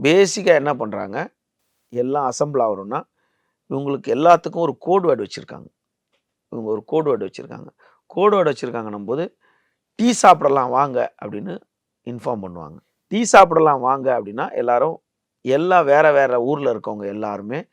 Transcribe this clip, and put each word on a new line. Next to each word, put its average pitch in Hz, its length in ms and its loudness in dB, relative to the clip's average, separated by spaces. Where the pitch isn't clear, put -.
பேசிக்கா 180 440 4
என்ன 147 280 4
பண்றாங்க, 107 560 -8
எல்லாம் 131 420 -2
அசெம்பிள் 147 260 -2
ஆகணும்னா, 107 440 -2
இவங்களுக்கு 139 380 -6
எல்லாத்துக்கும் 160 480 2
ஒரு 160 220 -4
கோட் 180 280 0
வேர்டு 120 200 2
வச்சிருக்காங்க. - 400 -16
இவங்க 110 220 -6
ஒரு 107 140 -4
கோட் 156 220 -2
வேர்டு 113 220 -2
வச்சிருக்காங்க. - 380 -16
கோட் 202 280 2
வேர்டு 156 240 2
வச்சிருக்காங்கன்னும் 110 480 -8
போது, 147 320 -6
"டீ 240 160 2
சாப்பிடலாம் 143 580 6
வாங்க" 127 440 0
அப்படின்னு 175 340 -10
இன்ஃபார்ம் 120 360 -6
பண்ணுவாங்க. 85 340 -14
"டீ 220 160 -2
சாப்பிடலாம் 160 560 2
வாங்க" 127 420 -2
அப்படின்னா, 107 320 -10
எல்லாரும், 123 480 -2
எல்லாம் 160 440 2
வேற 147 260 6
வேற 131 300 2
ஊர்ல 135 320 -2
இருக்கவங்க 107 320 -10
எல்லாருமே 104 680 -8